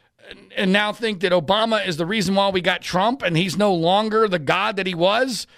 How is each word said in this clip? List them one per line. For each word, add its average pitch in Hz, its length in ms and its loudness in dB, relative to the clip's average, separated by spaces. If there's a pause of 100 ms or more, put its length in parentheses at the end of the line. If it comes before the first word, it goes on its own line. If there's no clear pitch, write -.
(300)
and, - 260 -20
and 190 180 0
now 208 200 2
think 214 280 -6
that 185 100 2
Obama 202 560 0
is 165 100 -4
the 165 80 -2
reason 196 300 0
why 196 140 2
we 190 120 0
got 180 220 0
Trump 220 400 0
and 175 120 0
he's 170 220 0
no 208 160 2
longer 208 540 2
the 180 100 0
god 180 380 -2
that 190 100 -4
he 185 80 -4
was, 202 540 0 (100)